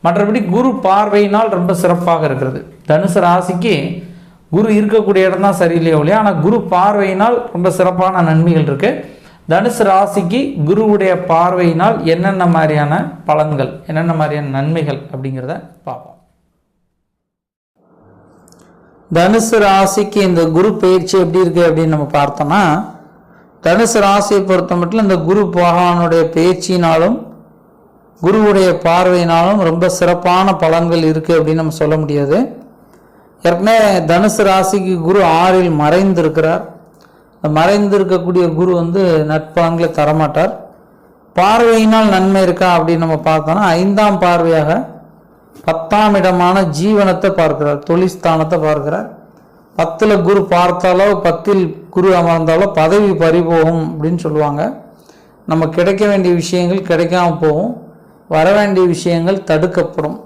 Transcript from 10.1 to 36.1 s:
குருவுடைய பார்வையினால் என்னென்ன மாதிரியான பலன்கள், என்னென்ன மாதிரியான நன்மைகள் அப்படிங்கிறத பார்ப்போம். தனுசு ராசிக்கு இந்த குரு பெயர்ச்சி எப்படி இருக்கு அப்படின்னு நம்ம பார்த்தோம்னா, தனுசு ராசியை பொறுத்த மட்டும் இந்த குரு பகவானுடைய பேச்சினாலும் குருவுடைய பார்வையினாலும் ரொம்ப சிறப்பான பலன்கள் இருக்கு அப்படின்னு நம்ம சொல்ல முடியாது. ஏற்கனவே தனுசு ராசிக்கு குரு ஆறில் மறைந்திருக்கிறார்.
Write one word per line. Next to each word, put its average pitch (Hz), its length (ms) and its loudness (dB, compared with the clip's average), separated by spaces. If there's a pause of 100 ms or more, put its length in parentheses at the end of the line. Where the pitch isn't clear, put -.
குருவுடைய 196 500 2 (200)
பார்வையினால் 180 680 0
என்னென்ன 180 420 0
மாதிரியான 156 600 0 (220)
பலன்கள், 151 460 -2 (140)
என்னென்ன 165 260 -2
மாதிரியான 151 340 -4
நன்மைகள் 143 540 -4 (120)
அப்படிங்கிறத 131 420 -10 (280)
பார்ப்போம். - 280 -14 (3000)
தனுசு 208 480 2
ராசிக்கு 196 640 0
இந்த 170 180 2
குரு 175 240 0 (120)
பெயர்ச்சி 185 420 0
எப்படி 175 200 0
இருக்கு 170 220 0
அப்படின்னு 160 300 0
நம்ம 147 180 -4
பார்த்தோம்னா, 147 480 0 (1040)
தனுசு 220 400 2
ராசியை 202 420 2
பொறுத்த 180 320 0
மட்டும் 185 260 -2
இந்த 190 120 2 (100)
குரு 202 140 2 (140)
பகவானுடைய 175 680 2 (120)
பேச்சினாலும் 175 800 0 (1120)
குருவுடைய 196 420 4 (180)
பார்வையினாலும் 175 800 2
ரொம்ப 170 180 0 (140)
சிறப்பான 175 480 0 (160)
பலன்கள் 165 480 0
இருக்கு 156 240 -2
அப்படின்னு 160 260 0
நம்ம 160 180 -4
சொல்ல 156 220 0
முடியாது. 147 360 0 (1120)
ஏற்கனவே 208 400 2 (240)
தனுசு 208 380 2
ராசிக்கு 190 440 0 (140)
குரு 196 140 2 (180)
ஆறில் 185 320 2 (100)
மறைந்திருக்கிறார். 165 840 0 (720)